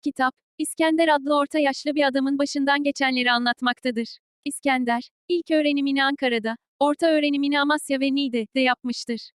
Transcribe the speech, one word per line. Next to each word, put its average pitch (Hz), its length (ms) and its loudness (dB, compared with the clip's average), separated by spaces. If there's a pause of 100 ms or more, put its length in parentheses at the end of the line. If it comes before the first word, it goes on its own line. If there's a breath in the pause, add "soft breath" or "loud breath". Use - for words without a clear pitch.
Kitap, 262 300 -2 (240)
İskender 320 500 0
adlı 294 300 2
orta 285 220 0
yaşlı 277 360 0
bir 294 120 2
adamın 269 300 0
başından 285 460 0
geçenleri 262 480 0
anlatmaktadır. 240 840 -2 (280)
İskender, 254 640 -2 (180)
ilk 349 240 -2
öğrenimini 285 520 2
Ankara'da, 240 520 0 (240)
orta 294 280 2
öğrenimini 294 520 2
Amasya 285 400 0
ve 269 160 0
Niğde'de 247 440 -2
yapmıştır. 247 760 -4